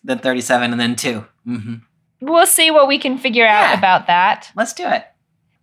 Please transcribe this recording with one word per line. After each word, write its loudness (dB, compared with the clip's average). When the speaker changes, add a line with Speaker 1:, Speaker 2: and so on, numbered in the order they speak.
Speaker 1:
then -6
thirty-seven, -2
and -4
then -2
two. -6
Mm-hmm. -10
Speaker 2:
We'll 2
see 2
what 4
we 0
can -4
figure 0
out 4
Speaker 1:
Yeah. 0
Speaker 2:
about 2
that. 0
Speaker 1:
Let's -4
do -10
it. -2